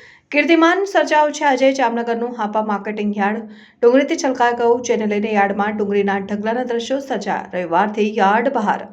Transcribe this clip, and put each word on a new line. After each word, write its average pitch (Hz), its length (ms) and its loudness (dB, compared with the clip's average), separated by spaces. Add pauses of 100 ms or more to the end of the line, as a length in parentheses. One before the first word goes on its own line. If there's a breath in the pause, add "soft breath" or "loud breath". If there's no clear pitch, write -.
(300 loud breath)
કીર્તિમાન 330 540 2
સર્જાયો 302 460 2
છે. 294 140 -4
આજે 269 280 4
જામનગરનું 233 640 -2
હાપા 214 260 -2
માર્કેટિંગ 208 560 -4
યાર્ડ 208 200 0 (440 loud breath)
ડુંગળીથી 277 340 4
છલકાઈ 262 360 0
ગયું, 240 300 2
જેને 220 240 0
લઈને 208 260 -2
યાર્ડમાં 202 440 0
ડુંગળીના 196 420 0
ઢગલાના 208 460 -4
દ્રશ્યો 240 360 -4
સર્જાયા. 202 540 -6
રવિવારથી 208 600 0
યાર્ડ 220 360 2
બહાર 208 400 -2